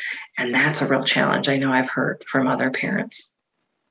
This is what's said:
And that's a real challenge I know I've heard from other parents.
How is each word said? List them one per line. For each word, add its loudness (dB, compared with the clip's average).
And 0
that's 2
a 0
real 2
challenge 2
I 2
know 2
I've 2
heard -2
from 2
other 0
parents. -4